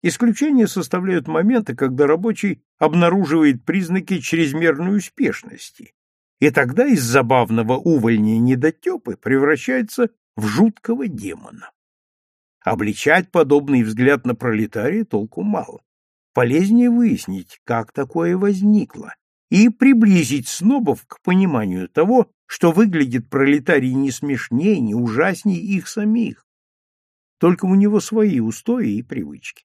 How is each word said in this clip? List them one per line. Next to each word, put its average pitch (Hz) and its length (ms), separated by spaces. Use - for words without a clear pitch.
Исключение 233 640
составляют 180 600
моменты, 185 480
когда 135 320
рабочий 185 560
обнаруживает 160 840
признаки 180 540
чрезмерной 165 800
успешности, - 960
и 147 100
тогда 147 380
из 185 160
забавного 120 680
увольня 113 680
недотепы 131 760
превращается 156 920
в 214 120
жуткого 226 600
демона. 104 600
Обличать 107 680
подобный 143 540
взгляд 123 420
на 123 80
пролетария 117 720
толку 104 380
мало. - 400
Полезнее 190 560
выяснить, 190 720
как 113 280
такое 170 460
возникло, 202 760
и 214 200
приблизить 196 760
снобов 208 580
к - 160
пониманию 120 680
того, 214 420
что - 240
выглядит 156 580
пролетарий 139 640
не 135 180
смешнее, 147 680
не 107 160
ужаснее 160 640
их 190 280
самих. 214 580
Только 175 280
у 185 100
него 208 240
свои 214 400
устои 117 540
и 117 100
привычки. 80 720